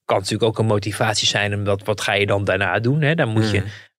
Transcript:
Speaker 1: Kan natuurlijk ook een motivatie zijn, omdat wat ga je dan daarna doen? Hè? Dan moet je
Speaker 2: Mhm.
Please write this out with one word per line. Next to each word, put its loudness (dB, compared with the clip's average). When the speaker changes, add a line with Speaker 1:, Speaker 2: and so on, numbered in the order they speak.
Speaker 1:
Kan 0
natuurlijk -2
ook 2
een 0
motivatie 0
zijn, 0
omdat -2
wat -2
ga -2
je 2
dan 2
daarna 0
doen? 2
Hè? 2
Dan 0
moet 2
je 0
Speaker 2:
Mhm. -4